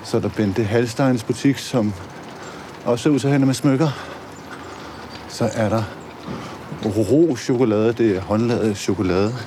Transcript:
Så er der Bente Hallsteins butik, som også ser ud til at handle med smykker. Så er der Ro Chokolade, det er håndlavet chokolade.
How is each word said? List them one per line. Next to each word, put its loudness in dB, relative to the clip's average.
Så -2
er 4
der -2
Bente 0
Hallsteins 2
butik, 0
som 0
også 0
ser 4
ud 4
til 0
at 4
handle 4
med 4
smykker. 2
Så -2
er 0
der 0
Ro 4
Chokolade, 2
det 4
er -2
håndlavet 2
chokolade. 2